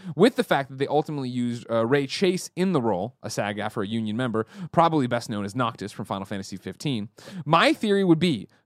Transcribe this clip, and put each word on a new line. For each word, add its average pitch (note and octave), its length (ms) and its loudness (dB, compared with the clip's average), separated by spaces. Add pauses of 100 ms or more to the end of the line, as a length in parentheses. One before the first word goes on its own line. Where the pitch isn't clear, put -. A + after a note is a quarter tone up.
(140)
with G#3 220 6
the B3 80 0
fact C#3 240 0
that C3+ 80 -14
they C3+ 100 -2
ultimately C#3+ 440 -2
used, A#2+ 400 -4
uh, A2+ 160 2
Ray C#3 200 2
Chase F3+ 480 -2
in F#3 180 0
the C#3 100 2
role, G#2 400 -2
a A2 80 -8
sag G#2 280 -4
aftra G#2 280 -4
union A2 300 -4
member, A2+ 300 -2 (240)
probably D#3+ 380 4
best A#2 220 -4
known G#2 140 -4
as G2+ 120 -8
Noctis A#2 340 -4
from A2 140 -10
Final G2 220 -6
Fantasy G2 320 -10
fifteen, G#2+ 500 -6 (380)
my F3+ 260 6
theory G3 320 2
would E3 160 6
be D3 260 0 (200)